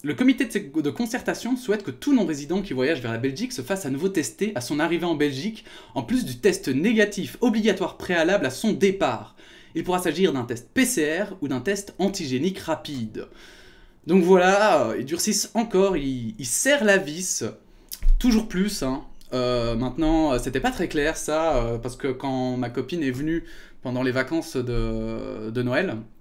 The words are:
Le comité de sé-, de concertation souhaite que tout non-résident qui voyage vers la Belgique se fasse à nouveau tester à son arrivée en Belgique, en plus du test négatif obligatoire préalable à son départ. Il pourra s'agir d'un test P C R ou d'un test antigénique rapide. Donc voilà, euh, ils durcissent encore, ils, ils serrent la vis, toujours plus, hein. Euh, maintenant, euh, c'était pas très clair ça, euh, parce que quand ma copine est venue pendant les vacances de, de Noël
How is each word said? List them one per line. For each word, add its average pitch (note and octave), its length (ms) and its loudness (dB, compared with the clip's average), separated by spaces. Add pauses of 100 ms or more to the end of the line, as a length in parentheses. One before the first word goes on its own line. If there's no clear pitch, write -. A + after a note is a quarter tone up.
Le D3 100 -4
comité C4 320 2
de A3 80 -10
sé-, F#3+ 220 -4
de D3 160 0
concertation A#3 680 -4
souhaite G#3+ 260 -2
que - 80 -10
tout - 240 0
non-résident D#3+ 460 0
qui - 140 -6
voyage C3 260 2
vers A#2 120 -4
la A2+ 60 -2
Belgique C3+ 360 -4
se B2+ 80 -8
fasse F#3+ 240 -4
à C3+ 40 -2
nouveau D3 200 0
tester F#3+ 460 -2
à B2+ 40 -4
son D3 180 -4
arrivée E3 280 0
en E3+ 80 0
Belgique, D3 500 -2 (300)
en C3 80 -4
plus A3 240 -2
du B2+ 120 -8
test F#3 300 0
négatif G#3 720 2
obligatoire A3 560 2
préalable F3 480 2
à B2+ 60 0
son G#3+ 220 0
départ. C#3+ 640 0 (380)
Il D#3+ 100 -4
pourra F3+ 160 0
s'agir E3+ 340 2
d'un B2+ 100 -2
test A#2+ 300 -8
P C4 100 4
C E3 380 0
R G3+ 180 -8
ou C#3+ 80 -4
d'un C3 120 -2
test G3 380 -4
antigénique F3 600 0
rapide. A#2 680 -6 (760)
Donc F3+ 160 6
voilà, F#3 680 6
euh, A2 100 -2
ils B2 80 -6
durcissent E3+ 480 -2
encore, G3 420 2
ils, C3 420 -4
ils C#3 80 -8
serrent C4 380 2
la G3 140 6
vis, F3+ 460 -6 (720)
toujours A3 300 4
plus, F#3+ 340 0
hein. C3 200 -4 (300)
Euh, B2 440 0
maintenant, D3+ 560 2
euh, B2 60 2
c'était B2+ 220 -2
pas C3 120 0
très E3+ 160 -2
clair D#3 280 0
ça, D#3 400 0
euh, A#2 220 0
parce A#2+ 180 -8
que C#3+ 120 -4
quand B2+ 500 -2
ma B2 100 -2
copine C3+ 340 -4
est C3 100 0
venue D#3+ 320 -2 (360)
pendant B2+ 220 -4
les C3 80 0
vacances C3 460 -2
de, A2+ 960 -4
de A#2+ 120 -2
Noël B2+ 340 0 (240)